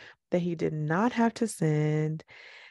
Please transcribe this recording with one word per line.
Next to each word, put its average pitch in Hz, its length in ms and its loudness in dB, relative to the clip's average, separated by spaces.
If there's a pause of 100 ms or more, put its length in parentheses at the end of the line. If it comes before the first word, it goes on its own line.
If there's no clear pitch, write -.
(320)
that 180 100 2
he 175 140 -2
did 165 180 -2
not 156 400 0
have 233 220 2
to 233 120 -2
send. 156 760 0 (480)